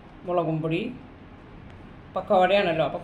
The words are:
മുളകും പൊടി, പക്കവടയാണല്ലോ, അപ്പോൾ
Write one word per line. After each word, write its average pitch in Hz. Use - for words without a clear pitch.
മുളകും 160
പൊടി, 165
പക്കവടയാണല്ലോ, 185
അപ്പോൾ 170